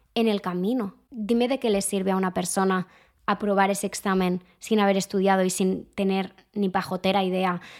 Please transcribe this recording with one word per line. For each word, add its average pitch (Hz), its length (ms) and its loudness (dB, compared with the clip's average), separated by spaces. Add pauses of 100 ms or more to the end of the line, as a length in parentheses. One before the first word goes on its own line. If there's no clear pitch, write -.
(160)
en 233 100 2
el 208 140 2
camino. 190 560 -4 (160)
Dime 233 340 0
de 262 140 -2
qué 240 100 0
le 196 120 2
sirve 196 280 -2
a 185 60 2
una 185 180 0
persona 185 540 0 (380)
aprobar 196 440 2
ese 202 160 -4
examen 185 560 0 (160)
sin 214 220 0
haber 196 160 4
estudiado 190 480 2
y 185 60 0
sin 185 440 -2
tener 190 400 -2 (180)
ni 202 160 0
pajotera 190 540 0
idea 185 380 0 (200)